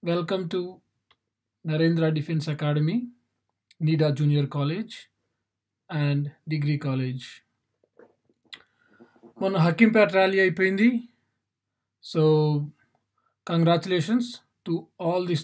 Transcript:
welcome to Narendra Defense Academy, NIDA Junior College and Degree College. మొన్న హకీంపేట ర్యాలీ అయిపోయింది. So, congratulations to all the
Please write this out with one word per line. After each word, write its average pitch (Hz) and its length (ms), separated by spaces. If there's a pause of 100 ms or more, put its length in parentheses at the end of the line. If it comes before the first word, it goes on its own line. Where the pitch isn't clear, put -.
welcome 175 460
to 180 120 (1040)
Narendra 160 460
Defense 156 360
Academy, 151 480 (840)
NIDA 156 300
Junior 147 360
College 151 480 (960)
and 143 420 (180)
Degree 147 360
College. 131 420 (2250)
మొన్న 190 160
హకీంపేట 202 600
ర్యాలీ 190 220
అయిపోయింది. 190 500 (1120)
So, 165 200 (1200)
congratulations 180 800 (400)
to 165 100 (300)
all 180 160 (100)
the 160 120